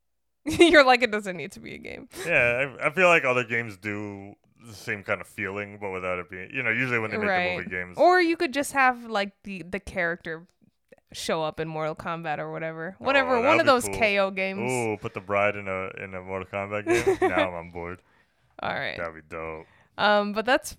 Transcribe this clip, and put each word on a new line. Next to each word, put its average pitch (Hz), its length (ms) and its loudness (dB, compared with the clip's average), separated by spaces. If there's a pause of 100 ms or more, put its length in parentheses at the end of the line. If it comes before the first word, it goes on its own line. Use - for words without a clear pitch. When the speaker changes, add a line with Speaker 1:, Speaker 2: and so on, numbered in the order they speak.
Speaker 1:
<laughs> - 400 -20
You're 311 400 8
like, 254 180 6
"It 240 80 2
doesn't 202 280 -4
need 160 140 -8
to - 80 -18
be - 140 -14
a - 40 -14
game." - 300 -14 (180)
Speaker 2:
Yeah, 127 560 2
I, 143 60 2
I - 20 0
feel 180 180 4
like 165 160 6
other 127 200 4
games 113 340 -4
do 104 560 -6 (320)
the 113 80 -18
same 104 280 -6
kind 95 180 -2
of 87 60 -12
feeling, 101 540 -6
but 101 100 -6
without 92 280 -2
it 87 120 -10
being, 92 220 -12
you 131 100 -6
know, 117 80 0
usually 123 280 0
when 110 120 -2
they 101 80 -4
make - 80 0
the 196 60 2
Speaker 1:
Right. 180 260 0
Speaker 2:
movie 180 120 -8
games. 90 280 -6
Speaker 1:
Or 359 220 6
you 330 160 2
could 330 160 -2
just 277 200 -4
have, 254 320 2
like, 202 280 -4 (120)
the, 190 180 -12
the 190 180 -8
character 170 680 -6 (680)
show 165 300 -2
up 156 180 -4
in 160 80 -4
Mortal 156 260 -4
Kombat 165 440 -6
or 156 120 -8
whatever. 160 500 -8
Speaker 2:
Oh, 233 40 -16
Speaker 1:
Whatever, 262 320 2
Speaker 2:
that 233 60 2
Speaker 1:
one - 20 0 (140)
Speaker 2:
would - 20 4
Speaker 1:
of - 60 4
Speaker 2:
be - 0 -
Speaker 1:
those 254 180 6
Speaker 2:
cool. 202 100 -4
Speaker 1:
K 202 240 2
O 196 120 2
games. 190 420 -2
Speaker 2:
Ooh, 110 280 0
put 113 140 -8
the - 60 -6
bride 101 360 2
in 101 120 -8
a, 95 220 -4 (120)
in 95 120 -12
a 92 80 -8
Mortal 95 280 -6
Kombat 101 360 -4
game? 349 340 2
Speaker 1:
<laughs> 359 100 2
Speaker 2:
Now - 180 2
I'm 180 60 -8
on 170 160 -10
board. 87 300 -8 (600)
Speaker 1:
All - 120 -4
right. 113 240 -6
Speaker 2:
That'd 82 180 -6
be 80 140 -16
dope. 80 380 -8 (320)
Speaker 1:
Um, 208 340 2
but 214 120 -2
that's, 269 340 0